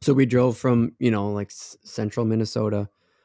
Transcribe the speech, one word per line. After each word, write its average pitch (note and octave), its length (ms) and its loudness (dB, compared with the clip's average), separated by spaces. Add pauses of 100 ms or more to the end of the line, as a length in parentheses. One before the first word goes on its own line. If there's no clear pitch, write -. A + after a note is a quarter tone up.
So C#3+ 120 2
we C3+ 120 6
drove B2 320 2
from, A#2+ 420 2
you B2 120 2
know, G#2 200 -2
like, G2+ 160 -6
s-, - 380 -20
central A2 400 -4
Minnesota G#2+ 640 -2 (360)